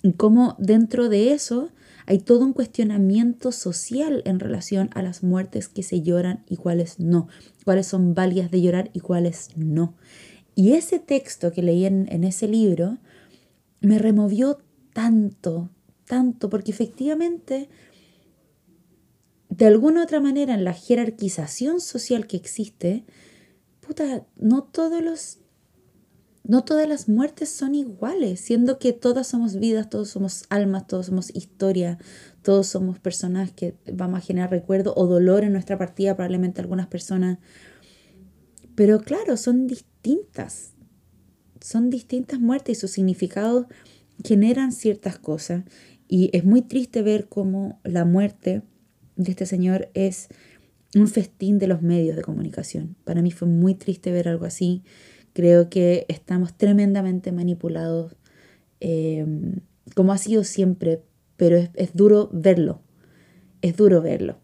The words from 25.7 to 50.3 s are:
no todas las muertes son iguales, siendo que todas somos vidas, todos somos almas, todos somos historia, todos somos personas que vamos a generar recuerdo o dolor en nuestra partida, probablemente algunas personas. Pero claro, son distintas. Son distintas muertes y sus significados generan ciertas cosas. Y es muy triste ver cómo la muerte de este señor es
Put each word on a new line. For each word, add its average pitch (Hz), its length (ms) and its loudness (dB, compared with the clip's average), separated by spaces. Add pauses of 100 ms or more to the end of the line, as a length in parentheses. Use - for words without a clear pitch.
no 247 200 2
todas 311 240 0
las 294 200 -4
muertes 285 420 -2
son 277 260 -6
iguales, 247 640 -4
siendo 240 400 0
que 247 140 0
todas 247 340 -2
somos 233 320 -4
vidas, 220 300 -2
todos 208 200 -6
somos 190 400 -8
almas, 196 380 -2
todos 185 200 -6
somos 185 280 -6
historia, 180 600 -4 (440)
todos 196 260 2
somos 185 320 -6
personas 185 520 -4
que 170 240 -8 (160)
vamos 180 280 -6
a 175 60 -12
generar 180 260 -4
recuerdo 190 440 -2
o 180 120 2
dolor 185 360 4
en 208 100 0
nuestra 190 240 -4
partida, 190 380 -2
probablemente 180 460 -4
algunas 180 260 -6
personas. 180 520 -4 (1400)
Pero 214 240 6
claro, 311 380 -4
son 247 300 0
distintas. - 1040 -8 (880)
Son 233 280 -2
distintas 254 500 -6
muertes 240 380 0
y - 40 -10
sus 190 100 -6
significados 196 760 -2 (580)
generan 240 480 2
ciertas 208 460 -4
cosas. 170 460 -6 (440)
Y 185 260 2
es 175 100 0
muy 214 180 6
triste 247 400 -4
ver 208 260 0
cómo 196 560 -6
la 175 220 -2
muerte 190 560 0 (540)
de 185 160 -2
este 185 140 -6
señor 185 480 -2
es 190 340 -2 (680)